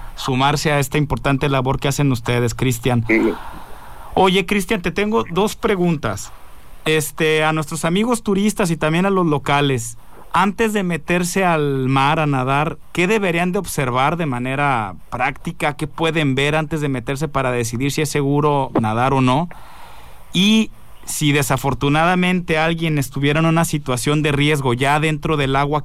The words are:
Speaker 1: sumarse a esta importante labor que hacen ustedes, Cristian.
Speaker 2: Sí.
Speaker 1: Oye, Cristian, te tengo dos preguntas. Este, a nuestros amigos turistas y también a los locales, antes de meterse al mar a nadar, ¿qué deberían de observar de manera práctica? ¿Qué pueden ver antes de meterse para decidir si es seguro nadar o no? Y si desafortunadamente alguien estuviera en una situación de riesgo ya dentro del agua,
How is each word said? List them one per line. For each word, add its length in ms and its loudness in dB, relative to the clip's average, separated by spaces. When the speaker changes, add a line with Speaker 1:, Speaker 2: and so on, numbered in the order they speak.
Speaker 1:
sumarse 560 0
a 80 2
esta 180 -2
importante 500 0
labor 320 0
que 80 0
hacen 240 2
ustedes, 420 0
Cristian. 520 0
Speaker 2:
Sí. 260 2
Speaker 1:
Oye, 300 4
Cristian, 360 -2
te 100 -2
tengo 380 0
dos 260 0
preguntas. 760 -2
Este, 580 0
a 100 2
nuestros 320 -4
amigos 380 0
turistas 480 2
y 60 0
también 300 2
a 40 2
los 160 2
locales, 720 0
antes 400 2
de 120 0
meterse 600 0
al 440 2
mar 320 2
a 60 2
nadar, 500 0
¿qué 160 0
deberían 420 2
de 80 0
observar 580 0
de 100 -2
manera 680 -2
práctica? 680 -4
¿Qué 120 -6
pueden 480 0
ver 180 2
antes 260 -2
de 80 -2
meterse 380 -4
para 240 0
decidir 400 -2
si 120 0
es 60 0
seguro 640 2
nadar 340 2
o 60 4
no? 280 2
Y 380 4
si 280 0
desafortunadamente 1300 2
alguien 400 0
estuviera 420 0
en 60 4
una 180 4
situación 580 0
de 100 2
riesgo 420 2
ya 260 2
dentro 360 0
del 200 0
agua, 280 0